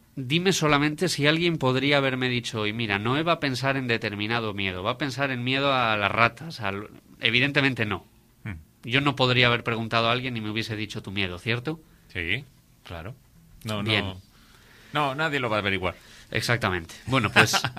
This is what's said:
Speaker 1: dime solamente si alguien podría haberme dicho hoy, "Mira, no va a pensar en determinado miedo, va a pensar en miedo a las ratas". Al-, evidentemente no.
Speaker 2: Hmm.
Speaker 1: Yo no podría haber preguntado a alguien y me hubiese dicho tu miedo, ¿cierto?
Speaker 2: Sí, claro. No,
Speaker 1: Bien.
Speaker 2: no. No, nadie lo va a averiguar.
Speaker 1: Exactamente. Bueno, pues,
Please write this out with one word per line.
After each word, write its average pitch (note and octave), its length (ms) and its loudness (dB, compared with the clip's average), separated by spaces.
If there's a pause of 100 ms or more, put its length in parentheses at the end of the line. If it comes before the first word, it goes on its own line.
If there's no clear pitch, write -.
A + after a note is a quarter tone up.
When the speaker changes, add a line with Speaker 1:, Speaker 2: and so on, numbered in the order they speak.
(140)
Speaker 1:
dime D#3+ 380 0
solamente D3+ 560 2
si C#3+ 180 0
alguien E3 320 2
podría C3+ 400 2
haberme C3 300 0
dicho A#2+ 340 -2
hoy, G#2 100 0
"Mira, G#2+ 260 0
no B2 260 0
va E3+ 80 2
a D#3+ 80 0
pensar C3+ 360 0
en C3 120 -4
determinado A2 680 -2
miedo, F#2+ 280 -4
va A2 100 -2
a B2+ 60 -6
pensar C#3 320 -4
en B2 140 -4
miedo C#3 280 2
a A#2 240 2
las G2+ 140 2
ratas". A#2 500 0
Al-, G2+ 280 -4 (320)
evidentemente B2+ 680 2
no. G2 180 -4 (400)
Speaker 2:
Hmm. G#2+ 80 -8 (320)
Speaker 1:
Yo B2 160 0
no C#3+ 160 0
podría B2+ 320 4
haber A#2+ 160 2
preguntado A2+ 440 0
a A#2 40 2
alguien B2+ 240 -2
y A2 40 -4
me G#2+ 100 -4
hubiese A2 260 -4
dicho G#2+ 260 -8
tu - 80 -10
miedo, F#2+ 280 -4
¿cierto? B2 420 -4 (320)
Speaker 2:
Sí, F#2 320 -4 (400)
claro. F2+ 300 -12 (500)
No, G#2+ 180 -6
Speaker 1:
Bien. G#2 220 0
Speaker 2:
no. F#2 160 -8 (720)
No, D3 220 0
nadie C#3+ 260 0
lo B2 100 0
va G#2+ 60 2
a G#2 40 4
averiguar. F#2+ 340 0 (360)
Speaker 1:
Exactamente. G#2+ 640 0 (120)
Bueno, A#2+ 240 2
pues, - 300 4 (180)